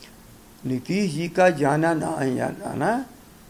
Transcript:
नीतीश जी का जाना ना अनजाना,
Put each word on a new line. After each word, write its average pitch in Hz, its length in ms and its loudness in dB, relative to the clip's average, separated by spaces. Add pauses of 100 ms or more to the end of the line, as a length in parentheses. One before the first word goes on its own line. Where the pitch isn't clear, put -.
(680)
नीतीश 156 460 -2
जी 165 160 -4
का 180 220 6
जाना 151 440 2
ना 156 120 -2
अनजाना, 151 1000 -2 (440)